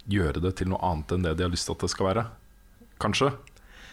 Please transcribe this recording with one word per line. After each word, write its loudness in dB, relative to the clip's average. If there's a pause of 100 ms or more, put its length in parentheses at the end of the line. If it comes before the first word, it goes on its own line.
(100)
gjøre 2
det 2
til 0
noe 0
annet 0
enn 0
det 2
de 2
har 0
lyst -2
til -2
at -12
det 0
skal 0
være. 0 (760)
Kanskje. 2 (640)